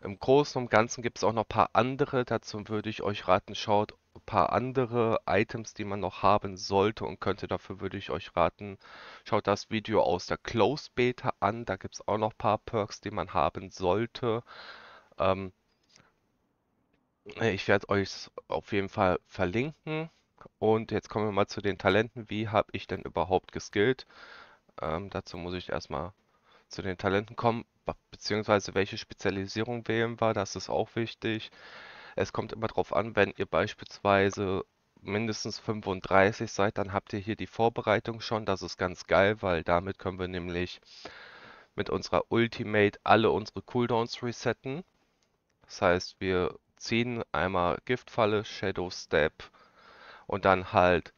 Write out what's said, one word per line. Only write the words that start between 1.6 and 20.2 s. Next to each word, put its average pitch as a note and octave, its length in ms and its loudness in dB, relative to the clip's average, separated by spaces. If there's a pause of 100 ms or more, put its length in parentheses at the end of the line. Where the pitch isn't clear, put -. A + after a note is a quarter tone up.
andere. C3 500 2
Dazu G#2+ 460 -6
würde G#2+ 200 -4
ich - 120 -8
euch G2+ 260 -4
raten, G2 280 2
schaut G#2 360 2 (240)
ein - 60 -20
paar - 320 2
andere A#2+ 720 2
Items, A2 480 0
die G#2+ 100 -8
man G2+ 160 -6
noch F#2 240 -4
haben G2+ 320 4
sollte G2 480 2
und E2 160 -6
könnte. - 300 -4
Dafür G2 320 -8
würde G2 160 -6
ich - 120 -10
euch - 280 -6
raten, F#2+ 400 0 (480)
schaut G#2+ 220 0
das - 220 0
Video G#2+ 320 2
aus F2+ 260 2
der D#2+ 100 -2
Closed A#2 580 0
Beta B2 460 0
an. A2+ 240 0
Da G2 100 -4
gibt's - 320 -12
auch G2+ 100 0
noch G#2+ 140 0
ein - 60 -16
paar G#2+ 200 2
Perks, - 440 -4
die G#2 100 -8
man F#2+ 220 -6
haben F#2 360 0
sollte. A2 720 -2 (720)
Ähm, F#2+ 340 0 (1900)
ich G2+ 260 0
werd G#2 220 4
euch's - 420 -2 (160)
auf - 240 -4
jeden G2 160 0
Fall F#2 400 2
verlinken. D3+ 840 -4 (500)